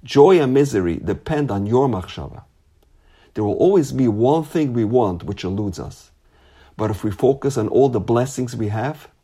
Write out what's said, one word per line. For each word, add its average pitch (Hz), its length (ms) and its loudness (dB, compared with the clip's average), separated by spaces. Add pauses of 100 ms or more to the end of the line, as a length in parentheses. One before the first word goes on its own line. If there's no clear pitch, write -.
Joy 165 380 6
and 131 140 0
misery 113 420 0
depend 147 540 -4
on 101 160 -4
your 127 220 2
machshava. 90 560 -8 (920)
There 107 100 -2
will 101 100 0
always 165 380 2
be 127 160 2
one 127 360 2
thing 147 280 -2
we 117 120 0
want 104 400 0
which - 200 -8
eludes 92 340 -6
us. - 320 -14 (680)
But 107 140 -4
if 104 140 -8
we 107 60 -2
focus 135 480 0
on 110 100 -2
all 135 220 4
the 113 100 -2
blessings 123 560 -2
we 110 120 -4
have 117 400 -6 (160)